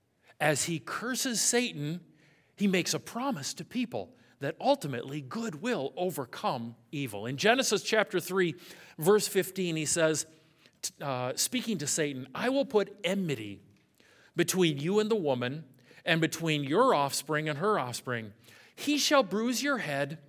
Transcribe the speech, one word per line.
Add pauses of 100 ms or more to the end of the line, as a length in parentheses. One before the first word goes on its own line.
(400)
as
he
curses
Satan, (540)
he
makes
a
promise
to
people (260)
that
ultimately
good
will
overcome (160)
evil.
In
Genesis
chapter
three, (460)
verse
fifteen,
he
says, (560)
t-,
uh,
speaking
to
Satan,
"I
will
put
enmity (720)
between
you
and
the
woman, (400)
and
between
your
offspring
and
her
offspring. (420)
He
shall
bruise
your
head,